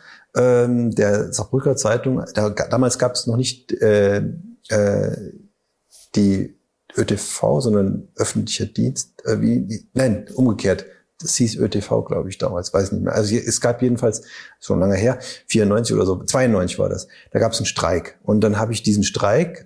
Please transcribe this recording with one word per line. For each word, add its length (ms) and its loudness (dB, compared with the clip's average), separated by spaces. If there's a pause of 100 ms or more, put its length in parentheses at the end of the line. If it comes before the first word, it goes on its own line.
(360)
ähm, 580 2
der 400 0
Saarbrücker 420 0
Zeitung, 480 0 (120)
da, 160 0
damals 480 0
gab's 280 -2
noch 100 0
nicht, 360 -4
äh, 440 4 (520)
äh, 640 0 (840)
die 400 2 (420)
Ö 80 0
T 120 0
V, 420 -2
sondern 560 0
öffentlicher 500 -2
Dienst, 600 -4
äh, 160 0
wie, 260 0
wie, 260 -10
nein, 400 0
umgekehrt. 520 0 (340)
Das 160 -4
hieß 220 0
Ö 120 2
T 120 -2
V, 220 -2
glaub 240 -4
ich, 100 -12
damals, 360 -6
weiß 180 0
nicht 120 -2
mehr. 100 -2
Also 200 0
je-, 100 0
es 160 -2
gab 220 0
jedenfalls, 400 0 (380)
schon 200 -2
lange 160 2
her, 240 0 (280)
vierundneunzig 480 2
oder 100 2
so, 180 -2
zweiundneunzig 560 0
war 100 2
das, 180 -6 (240)
da 80 0
gab's 180 0
einen 80 -2
Streik. 580 -2
Und 180 2
dann 160 2
habe 160 -2
ich 100 -6
diesen 200 2
Streik, 640 0